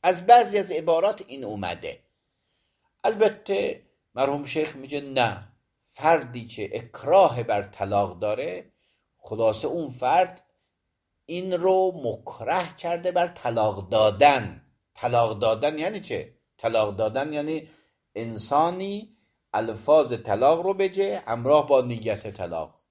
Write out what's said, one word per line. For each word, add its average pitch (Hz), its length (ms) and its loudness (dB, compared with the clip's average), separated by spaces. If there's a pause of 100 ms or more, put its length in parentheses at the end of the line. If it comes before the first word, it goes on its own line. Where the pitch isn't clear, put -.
از 175 220 0
بعضی 208 320 8
از 185 140 -2
عبارات 170 560 0
این 135 160 -12
اومده. 90 600 -8 (1000)
البته 202 800 0 (300)
مرحوم 139 300 -2
شیخ 156 300 -4
میگه 139 260 -10
نه، 123 460 -2 (340)
فردی 127 640 0
که 104 280 -10
اکراه 139 680 2
بر 104 200 -2
طلاق 98 560 -2
داره، 127 520 -6 (460)
خلاصه 113 500 -2
اون 156 220 -6
فرد 147 540 -2 (840)
این 180 280 -6
رو 185 500 2
مکره 139 720 -6
کرده 175 360 -4
بر 175 160 0
طلاق 110 600 -2
دادن. 113 760 4 (280)
طلاق 117 460 0
دادن 117 400 0
یعنی 190 220 -6
چه؟ - 380 -10 (180)
طلاق 110 380 0
دادن 123 380 -4
یعنی 156 360 -6 (460)
انسانی 170 1000 -4 (360)
الفاظ 117 600 2
طلاق 127 480 2
رو 190 120 -2
بگه 196 540 -2
همراه 131 400 2
با 139 140 6
نیت 113 460 -6
طلاق. 85 640 -10